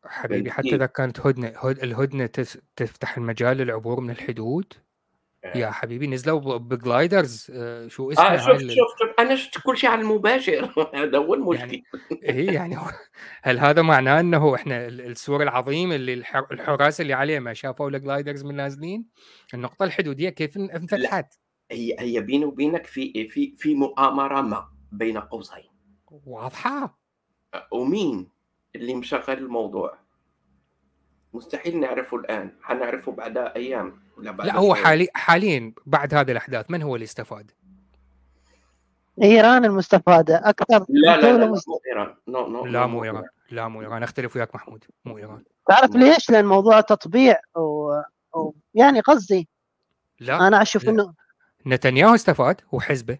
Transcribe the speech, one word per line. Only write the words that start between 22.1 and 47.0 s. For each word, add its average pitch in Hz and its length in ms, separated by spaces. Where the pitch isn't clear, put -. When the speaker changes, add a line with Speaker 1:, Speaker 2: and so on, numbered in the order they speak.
Speaker 2:
بيني 131 240
وبينك 151 420
في، 131 420
في، 143 280
في 151 180
مؤامرة 139 680
ما 104 280
بين 110 260
قوسين. - 520
Speaker 1:
واضحة. 135 720
Speaker 2:
آه، 90 180
ومين 131 560
اللي 120 180
مشغل 131 440
الموضوع؟ 107 600
مستحيل 165 460
نعرفه 127 360
الآن، 104 360
حنعرفه 123 500
بعد 113 240
أيام 123 680
ولا 107 140
بعد 98 160
Speaker 1:
لا، - 100
هو 190 180
Speaker 2:
شهور. - 120
Speaker 1:
حالي-، 165 280
حاليًا 170 580
بعد 143 280
هذه 135 160
الأحداث 117 400
من 170 120
هو 143 120
اللي 113 100
استفاد؟ 107 460
Speaker 3:
إيران 226 420
المستفادة 180 720
أكثر 208 400
Speaker 2:
لا، 165 280
لا، 156 40
Speaker 3:
دولة 240 160
Speaker 2:
لا، 233 80
لا، 220 60
Speaker 3:
مست-، - 180
Speaker 2:
مو - 180
إيران. 110 280
No, 123 480
no, 117 40
Speaker 1:
لا، 120 160
Speaker 2:
no، 123 40
Speaker 1:
مو 117 100
Speaker 2:
مو 113 80
Speaker 1:
إيران. 110 120
Speaker 2:
إيران. 101 120
Speaker 1:
لا، 113 180
مو 110 140
إيران. 113 200
أختلف 120 340
وياك 117 180
محمود، 110 300
مو 113 140
إيران. 107 260
Speaker 3:
تعرف 226 220
Speaker 2:
مو 220 80
Speaker 3:
ليش؟ 269 320
لأن 220 140
موضوع 202 360
تطبيع 214 600